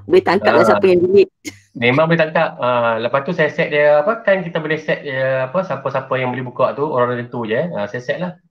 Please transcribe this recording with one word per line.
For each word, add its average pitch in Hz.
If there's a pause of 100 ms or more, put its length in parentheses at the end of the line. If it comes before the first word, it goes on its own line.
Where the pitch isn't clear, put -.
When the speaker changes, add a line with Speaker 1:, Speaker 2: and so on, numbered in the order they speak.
Speaker 1:
Boleh 185
tangkap 202
lah -
Speaker 2:
Ah. -
Speaker 1:
siapa 208
yang 180
delete. 185 (400)
Speaker 2:
Memang 131
boleh 165
tangkap. 156
Ah, 117
lepas 135
tu 185
saya 160
set 147
dia, 147
apa, 226
kan 190
kita 170
boleh 151
set -
dia, 131
apa, 180
siapa-siapa 135
yang 127
boleh 123
buka 123
tu, 143
orang 123
tertentu 120
je, 110
eh. 160
Ah, 104
saya 123
set 143
lah. 180 (140)